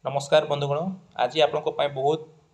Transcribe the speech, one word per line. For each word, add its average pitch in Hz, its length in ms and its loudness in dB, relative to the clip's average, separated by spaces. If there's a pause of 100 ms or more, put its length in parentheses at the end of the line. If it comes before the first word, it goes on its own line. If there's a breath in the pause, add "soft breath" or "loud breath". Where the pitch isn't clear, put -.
ନମସ୍କାର 139 420 2
ବନ୍ଧୁଗଣ, 143 320 -2 (380)
ଆଜି 127 240 0
ଆପଣଙ୍କ 151 300 2
ପାଇଁ 143 200 -2
ବହୁତ 139 300 0 (340)